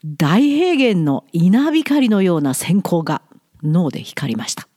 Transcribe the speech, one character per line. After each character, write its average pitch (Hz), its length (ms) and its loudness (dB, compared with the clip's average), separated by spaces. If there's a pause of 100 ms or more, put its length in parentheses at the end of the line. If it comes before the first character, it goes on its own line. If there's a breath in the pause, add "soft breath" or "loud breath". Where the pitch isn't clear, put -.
大 156 380 0
平 302 340 2
原 220 280 2
の 139 280 -2
稲 214 400 2
光 294 360 2
の 208 140 2
よ 175 140 2
う 151 60 0
な 135 100 0
閃 180 260 -2
光 175 260 -2
が 156 180 -4 (400)
脳 156 280 0
で - 120 -10
光 - 320 -6
り - 20 -6
ま - 100 -8
し - 80 -8
た。 - 220 -16